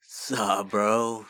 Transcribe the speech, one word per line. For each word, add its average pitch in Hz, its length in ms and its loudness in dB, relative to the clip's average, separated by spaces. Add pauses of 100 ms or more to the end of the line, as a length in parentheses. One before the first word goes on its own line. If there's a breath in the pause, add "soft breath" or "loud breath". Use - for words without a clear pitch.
Sup, 101 680 -2
bro? 110 600 0